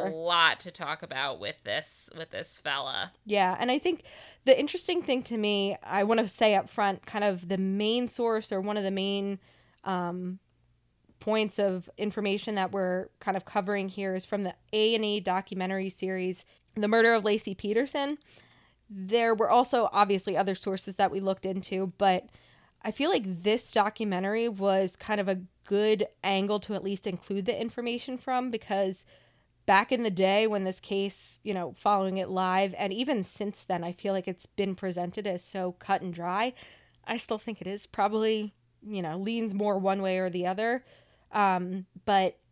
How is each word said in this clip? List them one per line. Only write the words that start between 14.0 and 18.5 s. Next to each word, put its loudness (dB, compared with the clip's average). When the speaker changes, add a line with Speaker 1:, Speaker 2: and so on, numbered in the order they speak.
Speaker 2:
is -4
from -2
the -4
A 4
and 0
E 0
documentary -2
series, -4
The 0
Murder 6
of 2
Lacey 0
Peterson. -2